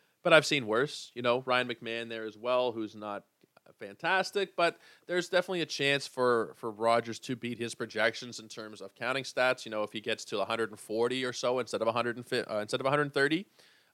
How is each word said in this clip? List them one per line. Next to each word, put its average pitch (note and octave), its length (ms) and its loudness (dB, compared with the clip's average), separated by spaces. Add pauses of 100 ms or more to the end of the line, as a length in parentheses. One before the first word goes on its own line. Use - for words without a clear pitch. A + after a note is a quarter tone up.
(240)
but E3+ 100 8
I've D3+ 140 10
seen C#3 180 0
worse. A#2 480 0
You A#2+ 80 -8
know, B2 240 2
Ryan B2 220 2
McMahon A#2 420 -6
there A2+ 160 -8
as G#2 140 -10
well, B2 320 2
who's A2 240 -6
not G#2 300 -8 (540)
fantastic, F#3 760 -2
but E3+ 220 2 (300)
there's F3 200 -2
definitely F3+ 340 0
a D3+ 40 0
chance C#3 400 0
for, A#2+ 500 2
for A#2 140 -8
Rodgers A2+ 500 2
to C3 160 -6
beat A#2+ 220 -8
his A2+ 160 -6
projections A#2 640 -2
in A2 80 -16
terms G#2+ 320 -14
of G2 140 -14
counting C3 300 -2
stats. B2+ 420 2
You A2+ 60 -8
know, G#2+ 100 -2
if G#2+ 100 -2
he A2+ 100 -6
gets A2 240 -4
to G#2+ 140 -4
a G2 60 2
hundred A2+ 240 -2
and G#2 100 -16
forty B2 460 0
or B2 80 -2
so B2+ 240 0
instead A#2 240 -2
of A2+ 60 4
a A2+ 40 4
hundred A#2 260 0
and B2 80 -12
fi-, B2 160 0
uh, G#2+ 180 -4
instead G#2+ 200 -2
of C3 60 -6
a C3+ 60 4
hundred D3 200 2
thirty, D3 360 2 (460)